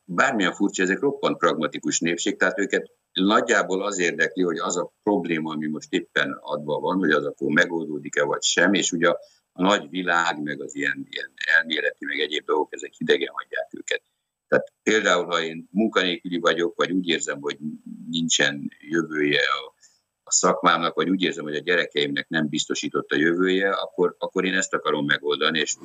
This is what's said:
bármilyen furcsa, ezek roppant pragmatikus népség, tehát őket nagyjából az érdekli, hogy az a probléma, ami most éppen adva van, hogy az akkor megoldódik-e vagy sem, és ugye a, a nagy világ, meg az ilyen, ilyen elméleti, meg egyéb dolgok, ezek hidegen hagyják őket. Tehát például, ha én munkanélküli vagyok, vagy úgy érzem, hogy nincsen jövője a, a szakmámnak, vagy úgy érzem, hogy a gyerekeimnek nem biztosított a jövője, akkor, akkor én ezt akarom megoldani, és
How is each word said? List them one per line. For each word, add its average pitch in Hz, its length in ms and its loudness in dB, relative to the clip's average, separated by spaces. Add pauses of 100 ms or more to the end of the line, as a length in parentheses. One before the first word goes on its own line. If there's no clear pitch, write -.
bármilyen 98 500 0
furcsa, 98 280 0
ezek 92 160 2
roppant - 400 0
pragmatikus 80 640 0
népség, 85 360 0
tehát 95 220 0
őket 98 320 -2 (220)
nagyjából 98 680 2
az 101 160 -4
érdekli, 82 440 0
hogy 85 160 0
az 95 180 -2
a - 160 -4 (100)
probléma, 85 500 0
ami 76 140 -4
most 76 260 -8
éppen 71 480 -2
adva 73 380 -4
van, 85 200 0
hogy 87 120 2
az 73 140 2
akkor 69 280 -4
megoldódik-e 76 720 -2
vagy 71 180 -2
sem, 92 320 4
és 87 180 0
ugye 85 160 2
a, 82 100 2 (340)
a 87 100 -6
nagy 95 260 2
világ, 85 540 0
meg 73 180 -6
az 69 140 -10
ilyen, 69 360 -4
ilyen 67 240 -10
elméleti, 78 680 0
meg 71 140 -4
egyéb 76 260 -2
dolgok, 76 300 0
ezek 71 180 -12
hidegen 73 400 0
hagyják - 380 -8
őket. - 320 -6 (460)
Tehát - 240 0 (100)
például, 98 420 4
ha 82 180 0
én 82 280 -8
munkanélküli 92 680 0
vagyok, 85 380 2
vagy 76 140 0
úgy 87 180 0
érzem, 76 320 -2
hogy 71 180 -6 (520)
nincsen 76 600 0 (100)
jövője 76 600 0
a, 69 340 -2 (480)
a - 80 -20
szakmámnak, 85 640 2
vagy 101 160 2
úgy 98 120 2
érzem, 80 220 0
hogy 76 120 -4
a 73 40 -4
gyerekeimnek 73 680 0
nem 78 200 0
biztosított 73 600 -4
a 69 60 2
jövője, 92 540 2
akkor, 92 480 0
akkor 92 260 -2
én 92 100 0
ezt - 200 -2
akarom 73 300 0
megoldani, 73 540 0
és - 260 -2